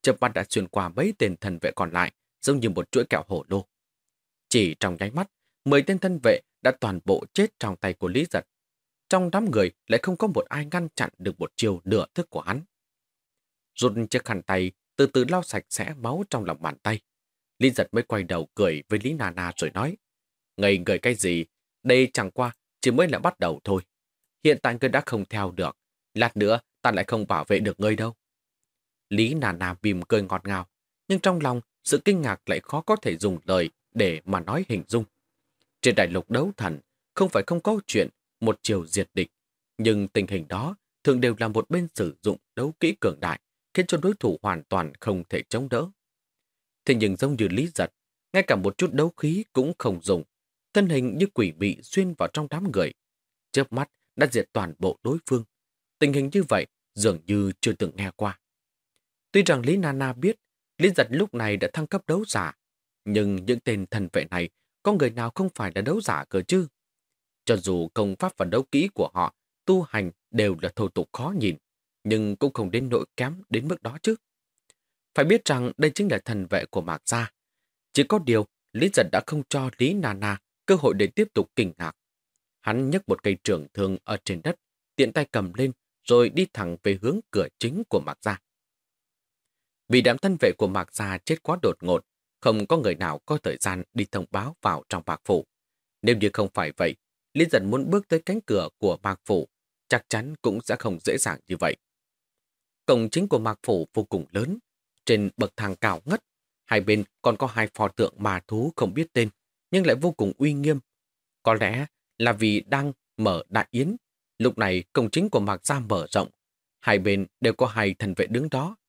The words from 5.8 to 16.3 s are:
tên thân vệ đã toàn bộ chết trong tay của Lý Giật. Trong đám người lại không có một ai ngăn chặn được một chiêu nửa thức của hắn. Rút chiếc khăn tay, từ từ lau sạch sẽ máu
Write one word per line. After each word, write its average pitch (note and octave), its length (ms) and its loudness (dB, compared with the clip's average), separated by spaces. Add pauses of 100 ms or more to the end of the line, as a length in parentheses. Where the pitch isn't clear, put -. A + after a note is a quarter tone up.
tên F#3+ 160 0
thân F#3 240 -2
vệ A2+ 180 4 (220)
đã B2+ 180 4
toàn F#2+ 240 -2
bộ G2 280 2
chết - 260 0
trong G2+ 180 -6
tay F#2+ 160 -4
của F#2 160 -4
Lý B2+ 220 0
Giật. - 160 -4 (600)
Trong F#3 220 2
đám G#3 200 0
người C#3 200 2 (160)
lại A2+ 160 2
không F#3 140 -2
có - 100 0
một D#3+ 220 0
ai D3 220 -6
ngăn E3+ 240 -4
chặn - 240 -4
được F#2+ 220 -6
một - 160 -6
chiêu G2+ 280 0
nửa F2 200 0 (100)
thức - 160 -6
của D#2 100 -6
hắn. G#2 200 -4 (1120)
Rút B2 180 2 (180)
chiếc B2+ 140 0
khăn F#2+ 180 -4
tay, F#2 300 2 (240)
từ C#3 100 6
từ C3 220 2
lau F3+ 140 0
sạch A2 280 -8
sẽ - 300 -6
máu C3 300 -4